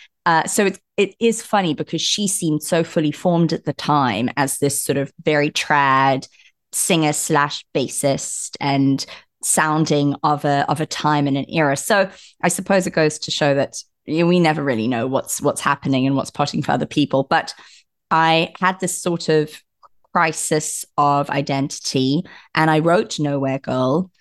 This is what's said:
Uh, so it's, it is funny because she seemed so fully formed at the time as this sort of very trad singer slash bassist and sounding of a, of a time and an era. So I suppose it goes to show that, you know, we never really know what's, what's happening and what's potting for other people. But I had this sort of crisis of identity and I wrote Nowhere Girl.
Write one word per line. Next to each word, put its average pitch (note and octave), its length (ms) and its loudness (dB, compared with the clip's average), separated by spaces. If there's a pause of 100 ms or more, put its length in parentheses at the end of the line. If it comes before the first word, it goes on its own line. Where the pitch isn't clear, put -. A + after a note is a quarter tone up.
(260)
Uh, E3 200 4
so G#3 200 0
it's, F#3+ 140 -2 (160)
it G3 240 0
is A3+ 220 0
funny F#3 320 0
because D#3 280 -6
she - 240 -2
seemed D#3 360 -2
so E3 200 0
fully D#3 300 -2
formed E3+ 400 2
at - 120 -6
the D3 80 -4
time B2+ 640 0
as C#3 220 0
this - 260 -2
sort C#3 140 -2
of C#3 140 -4 (100)
very D3+ 280 2
trad C3+ 760 2 (460)
singer D#3+ 400 0
slash C#3+ 520 0 (100)
bassist - 840 -4
and C#3 460 0 (360)
sounding D3+ 800 2
of D3+ 220 0
a, C#3+ 240 2
of D3 120 0
a D3+ 60 -2
time D3 400 0
and C#3 100 0
an C#3 120 -6
era. C#3+ 280 0
So F#3+ 340 0 (320)
I F3+ 60 2
suppose F#3 380 0
it F3 60 -6
goes D#3 280 0
to - 100 -10
show C#3+ 240 0
that, C#3 220 -2 (280)
you D3+ 140 -4
know, E3+ 80 4
we F3 140 4
never D#3 220 2
really A#2+ 260 -2
know B2 180 -2
what's, - 340 -4
what's C#3+ 200 -2
happening C3+ 460 0
and C#3 100 0
what's - 140 -4
potting - 320 -4
for C#3+ 100 -2
other C#3 140 0
people. C#3 440 0
But D#3+ 240 -2 (560)
I E3 500 2
had F#3 200 0
this F3+ 200 -4
sort E3+ 280 -4
of D#3 220 2 (640)
crisis D#3+ 720 -2 (140)
of C#3+ 320 2
identity C#3 920 -2 (300)
and D#3+ 160 4
I D#3 100 4
wrote E3+ 400 2
Nowhere C3+ 400 -2
Girl. C3 500 -2 (100)